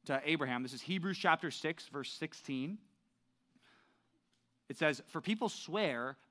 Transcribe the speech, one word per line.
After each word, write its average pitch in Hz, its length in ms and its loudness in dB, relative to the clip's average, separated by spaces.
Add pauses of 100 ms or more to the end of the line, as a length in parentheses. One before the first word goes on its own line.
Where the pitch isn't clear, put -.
to 135 180 2
Abraham. 135 400 2
This 127 80 -6
is 131 100 -8
Hebrews 180 360 0
chapter 165 340 4
six, - 360 -4
verse 139 220 -6
sixteen. 151 680 -6 (1900)
It 139 80 -6
says, 151 300 4
"For - 140 -4
people 214 280 2
swear 143 680 0 (140)